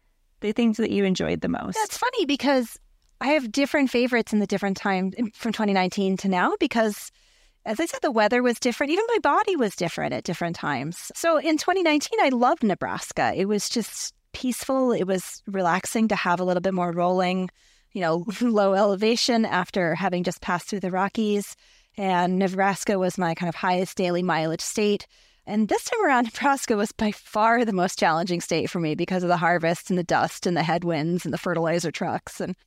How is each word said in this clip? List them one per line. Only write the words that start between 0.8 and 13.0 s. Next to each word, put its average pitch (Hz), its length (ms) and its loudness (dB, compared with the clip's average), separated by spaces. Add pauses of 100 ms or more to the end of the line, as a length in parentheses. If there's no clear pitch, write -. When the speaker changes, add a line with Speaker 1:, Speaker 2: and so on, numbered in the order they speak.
Speaker 1:
you 196 120 2
enjoyed 170 380 0
the - 60 -2
most? - 280 -4
Speaker 2:
That's - 220 -2
funny 480 280 -2
because 269 520 0 (440)
I 240 80 -2
have 269 220 0
different 277 380 2
favorites 240 420 0
in 214 80 2
the 202 80 2
different 196 300 -2
times 190 380 -2
in, 226 160 -4
from - 200 -4
twenty 202 220 0
nineteen 190 440 0
to 196 120 -2
now 190 300 2
because, 226 520 0 (540)
as 214 140 -4
I 339 80 0
said, 523 140 -8
the 311 100 0
weather 226 300 4
was 240 180 2
different. 262 320 0
Even 381 180 2
my 466 100 2
body 349 360 2
was 233 200 0
different 156 380 -4
at 120 100 -6
different 170 320 -4
times. 147 600 -6
So 330 220 2
in 302 200 2
twenty 370 260 0
nineteen, 311 380 0
I 302 80 4
loved 254 340 2
Nebraska. 135 720 -2